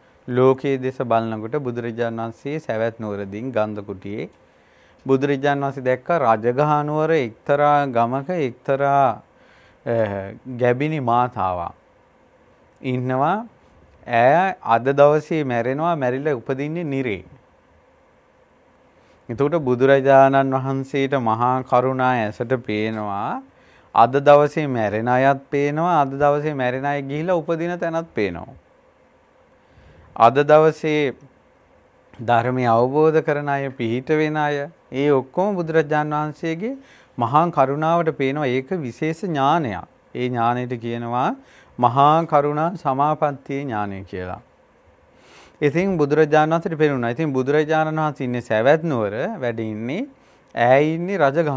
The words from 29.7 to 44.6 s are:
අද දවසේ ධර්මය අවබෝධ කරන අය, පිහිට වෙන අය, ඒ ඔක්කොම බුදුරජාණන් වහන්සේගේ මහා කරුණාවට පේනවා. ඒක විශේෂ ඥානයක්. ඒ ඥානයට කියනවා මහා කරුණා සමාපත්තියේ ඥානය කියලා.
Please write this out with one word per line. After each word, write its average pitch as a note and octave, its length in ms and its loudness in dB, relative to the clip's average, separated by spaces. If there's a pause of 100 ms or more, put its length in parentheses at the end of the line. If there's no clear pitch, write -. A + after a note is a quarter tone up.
අද A#2 220 6
දවසේ D3+ 760 4 (1080)
ධර්මය A#2+ 480 0
අවබෝධ C#3 540 4
කරන D3 280 -2
අය, C#3 200 -4
පිහිට B2 400 -4
වෙන D#3 280 0
අය, D3 300 -2 (220)
ඒ C#3 220 0
ඔක්කොම F3 440 0
බුදුරජාණන් D3+ 580 -2
වහන්සේගේ E3 640 -6 (400)
මහා C3 320 2
කරුණාවට D#3 640 0
පේනවා. C#3 360 -2
ඒක C3 240 -2
විශේෂ D#3+ 520 -6
ඥානයක්. C#3 640 0 (240)
ඒ B2 160 -4
ඥානයට B2 480 -2
කියනවා A#2+ 600 -4 (440)
මහා C#3 480 4
කරුණා D3+ 480 0
සමාපත්තියේ C#3+ 880 -2
ඥානය G#2 420 -6
කියලා. F2+ 360 -10 (1200)